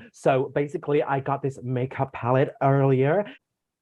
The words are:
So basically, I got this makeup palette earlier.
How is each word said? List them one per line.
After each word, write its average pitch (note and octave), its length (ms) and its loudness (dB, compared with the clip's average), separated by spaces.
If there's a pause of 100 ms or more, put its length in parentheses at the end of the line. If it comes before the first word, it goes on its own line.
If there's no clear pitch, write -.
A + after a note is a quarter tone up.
(140)
So C#3 400 0
basically, D3 480 -2
I C#3 180 -2
got C#3 220 -4
this C3+ 220 -6
makeup B2+ 500 -4
palette C3 380 2 (100)
earlier. C#3 640 2 (560)